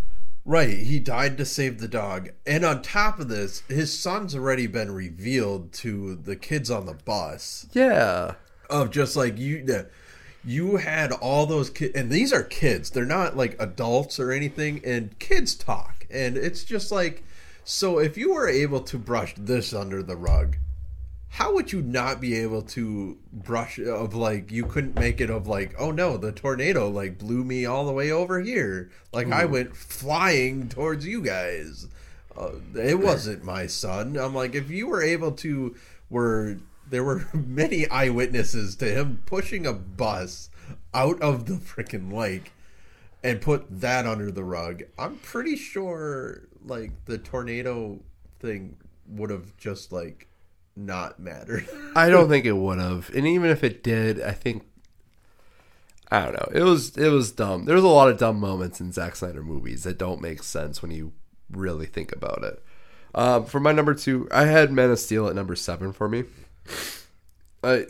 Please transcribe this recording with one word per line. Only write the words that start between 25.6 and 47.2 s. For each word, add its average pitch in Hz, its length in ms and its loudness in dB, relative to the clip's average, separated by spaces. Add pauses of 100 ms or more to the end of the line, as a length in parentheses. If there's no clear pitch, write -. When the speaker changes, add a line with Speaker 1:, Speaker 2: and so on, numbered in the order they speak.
Speaker 1:
"Oh 151 120 -2
no, 156 280 0
the 107 140 -4
tornado, 135 580 0
like, 98 280 -4
blew 117 260 -2
me 127 200 -2
all 135 220 -2
the 139 60 -2
way 139 200 0
over 180 280 0
here. 127 500 -4 (240)
Like, 120 140 -2
I 147 160 2
Speaker 2:
Mm-hmm. 151 80 0
Speaker 1:
went 127 240 -2
flying 135 920 0
towards 147 380 -4
you 214 160 -6
guys. 90 640 -6 (500)
Uh, 90 140 -8 (240)
it 113 240 2
wasn't 117 460 0
my 92 220 -6
son." 110 520 -4
I'm 135 160 -4
like, 127 200 -4
if 139 160 -4
you 202 180 -6
were 202 140 0
able 160 300 0
to, 139 420 -4 (360)
were, 110 480 0 (320)
there 127 140 -2
were 139 260 -2
<laughs> - 20 -4
many 151 560 0
eyewitnesses 120 880 2
to 131 80 -2
him 127 400 2
pushing 180 420 -2
a 127 60 0
bus 95 800 -6 (420)
out 139 300 2
of 127 240 0
the 95 80 -4
frickin' 95 580 -8
lake 101 400 -4 (720)
and 123 160 -2
put 143 240 0 (160)
that 123 240 0
under 104 260 -4
the 95 140 -8
rug, 87 380 -6 (160)
I'm 220 180 -8
pretty 269 400 -6
sure, 156 840 -8 (240)
like, 120 240 -8 (160)
the 113 100 -6
tornado 120 840 -6 (400)